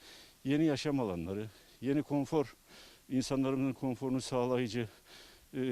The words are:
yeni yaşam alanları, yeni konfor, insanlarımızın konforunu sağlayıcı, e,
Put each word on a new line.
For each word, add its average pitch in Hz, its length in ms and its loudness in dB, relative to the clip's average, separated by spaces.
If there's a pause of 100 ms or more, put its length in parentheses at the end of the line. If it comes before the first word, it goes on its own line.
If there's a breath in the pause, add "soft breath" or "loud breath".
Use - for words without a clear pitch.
(440 loud breath)
yeni 147 200 2
yaşam 143 360 2
alanları, 98 480 -2 (320 loud breath)
yeni 139 220 2
konfor, 143 540 0 (520 loud breath)
insanlarımızın 131 640 2
konforunu 131 480 -2
sağlayıcı, 123 600 0
e, 113 80 -2 (840 loud breath)